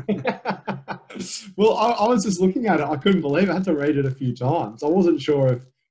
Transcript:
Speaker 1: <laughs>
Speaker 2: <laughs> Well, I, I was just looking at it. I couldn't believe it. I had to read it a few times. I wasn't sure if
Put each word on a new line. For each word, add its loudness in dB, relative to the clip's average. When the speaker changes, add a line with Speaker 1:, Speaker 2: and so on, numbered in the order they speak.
Speaker 1:
<laughs> -
Speaker 2:
<laughs> -8
Well, 4
I, 0
I 0
was 2
just -2
looking 2
at 2
it. -2
I -2
couldn't 2
believe 2
it. 0
I 0
had -2
to 0
read 0
it 0
a 0
few -4
times. -2
I -2
wasn't 4
sure 2
if -10